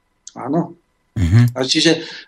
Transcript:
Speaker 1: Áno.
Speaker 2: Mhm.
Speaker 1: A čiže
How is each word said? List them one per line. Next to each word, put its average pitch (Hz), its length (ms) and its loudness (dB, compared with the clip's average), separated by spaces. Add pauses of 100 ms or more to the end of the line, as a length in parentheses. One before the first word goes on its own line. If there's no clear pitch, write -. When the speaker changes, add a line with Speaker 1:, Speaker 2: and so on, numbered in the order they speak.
(340)
Speaker 1:
Áno. 151 400 -6 (400)
Speaker 2:
Mhm. 110 400 2
Speaker 1:
A 131 80 -4
čiže 160 400 2 (260)